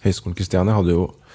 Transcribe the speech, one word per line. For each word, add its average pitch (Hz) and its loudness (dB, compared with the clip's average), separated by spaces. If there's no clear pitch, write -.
Høgskolen 95 -2
Kristiania, 95 0
hadde 92 2
jo 87 -2